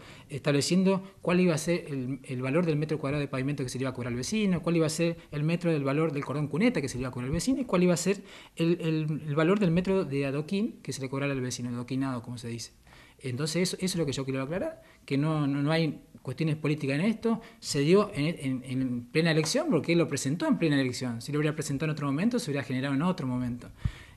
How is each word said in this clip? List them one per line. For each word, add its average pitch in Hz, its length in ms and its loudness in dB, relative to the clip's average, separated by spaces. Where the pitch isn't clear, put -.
estableciendo 175 720 4
cuál 180 180 4
iba 180 160 6
a - 20 0
ser 170 300 0
el, 135 360 -4
el 127 180 -6
valor 143 240 2
del 156 100 2
metro 151 240 -2
cuadrado 143 220 -2
de 143 60 -2
pavimento 139 360 -2
que 123 60 -4
se - 80 -8
le 127 60 -2
iba 131 80 -2
a - 20 -10
cobrar 120 180 -6
al 117 60 -2
vecino, 185 440 0
cuál 170 140 2
iba 160 100 4
a 147 40 2
ser 170 280 0
el 147 120 -2
metro 170 280 2
del 147 120 2
valor 147 280 2
del 139 140 -4
cordón 143 240 -2
cuneta 202 320 2
que 131 80 -4
se 120 80 -6
le 120 40 -4
iba 131 80 -4
a - 20 -8
cobrar 123 160 -6
al 143 60 -2
vecino, 262 280 0
y 240 40 -2
cuál 180 180 4
iba 180 100 6
a 160 40 2
ser 190 240 0
el, 170 240 2
el, 156 460 -2
el 143 80 -2
valor 165 240 4
del 180 120 4
metro 185 320 2
de 139 220 -2
adoquín 156 580 -2
que 143 80 -8
se 127 100 -6
le 131 80 -6
cobrara 139 220 -2
al 131 100 -2
vecino, 123 280 -4
el 120 60 -4
adoquinado, 127 460 -4
como 120 160 -10
se 117 120 -8
dice. 117 240 -10
Entonces, 151 500 -2
eso, - 80 -6
eso 185 80 -4
es 185 100 -2
lo 165 100 0
que 139 60 -2
yo 139 140 -4
quiero 131 180 -4
aclarar: 208 380 -6
que 143 120 0
no, 151 300 2
no, 143 160 0
no 147 80 2
hay 160 300 0
cuestiones 151 360 -2
políticas 143 420 0
en 180 60 2
esto, 226 360 0
se - 200 -4
dio 190 340 6
en, 135 520 -2
en, 127 160 -2
en 123 240 -2
plena 160 260 2
elección, 160 380 2
porque 165 240 2
él 170 60 6
lo 160 100 2
presentó 147 380 -2
en 240 100 4
plena 147 220 4
elección. 123 420 -2
Si 143 100 -8
lo 147 80 0
hubiera 151 160 0
presentado 147 300 -2
en 151 60 0
otro 147 160 -4
momento, 208 320 0
se 147 120 -6
hubiera 135 120 -2
generado 135 300 -2
en 135 80 2
otro 180 240 0
momento. 123 440 -4